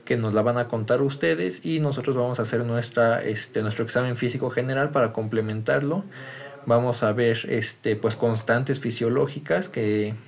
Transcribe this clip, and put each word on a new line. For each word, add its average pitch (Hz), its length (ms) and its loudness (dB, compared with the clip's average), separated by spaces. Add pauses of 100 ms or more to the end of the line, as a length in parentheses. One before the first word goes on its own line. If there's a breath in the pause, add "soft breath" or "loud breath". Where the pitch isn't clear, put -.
que - 120 0
nos 110 180 0
la 110 80 4
van 120 160 2
a 120 80 0
contar 120 340 0
ustedes 165 640 0
y 160 140 0
nosotros 139 360 0
vamos 123 220 0
a 117 60 0
hacer 113 200 0
nuestra, 117 600 2
este, 110 400 -4
nuestro 107 200 -2
examen 123 320 0
físico 127 360 -2
general 135 400 0
para 120 220 2
complementarlo. 113 920 0 (640 loud breath)
Vamos 120 340 4
a 110 100 4
ver, 113 380 2
este, 113 460 -2
pues, 107 200 0
constantes 120 640 2
fisiológicas 139 880 0
que, 107 460 0 (140 loud breath)